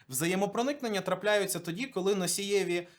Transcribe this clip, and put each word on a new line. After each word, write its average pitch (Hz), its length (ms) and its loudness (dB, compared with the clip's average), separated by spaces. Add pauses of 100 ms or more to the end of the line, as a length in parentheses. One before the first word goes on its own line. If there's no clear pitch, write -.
Взаємопроникнення 196 920 0
трапляються 190 580 2
тоді, 175 260 -6
коли 196 300 0
носієві... 180 720 0 (120)